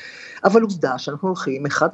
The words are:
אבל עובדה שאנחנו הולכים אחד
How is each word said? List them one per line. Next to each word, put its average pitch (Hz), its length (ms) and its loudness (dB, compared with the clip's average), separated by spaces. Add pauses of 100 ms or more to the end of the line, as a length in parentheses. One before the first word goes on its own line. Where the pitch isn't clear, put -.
(440)
אבל 208 180 6
עובדה 151 360 0
שאנחנו 143 300 -6
הולכים 143 380 -2
אחד 147 280 2